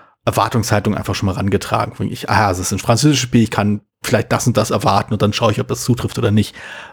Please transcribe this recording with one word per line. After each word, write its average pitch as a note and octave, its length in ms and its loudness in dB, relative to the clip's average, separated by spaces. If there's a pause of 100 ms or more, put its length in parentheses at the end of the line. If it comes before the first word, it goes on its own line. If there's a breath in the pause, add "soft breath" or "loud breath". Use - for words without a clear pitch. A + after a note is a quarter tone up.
(260 loud breath)
Erwartungshaltung G#2+ 680 0
einfach E2+ 220 -4
schon G#2 100 -2
mal F#2 80 0
rangetragen. G#2 600 -2
Von - 180 -4
ich, - 180 -8
ah, G#2+ 220 2
es F2 80 -2
ist - 120 -4
ein G2+ 60 -2
französisches B2+ 440 2
Spiel, A#2+ 200 4
ich A2 80 2
kann G#2 300 0 (220)
vielleicht - 280 0
das A2 160 0
und A#2+ 100 2
das G#2+ 140 0
erwarten G#2 420 0
und G#2+ 100 -2
dann G#2+ 100 2
schaue A#2 180 2
ich, G#2+ 100 -2
ob A#2+ 60 -4
das - 160 -6
zutrifft - 360 -2
oder A2 120 2
nicht. G#2 240 2 (380 loud breath)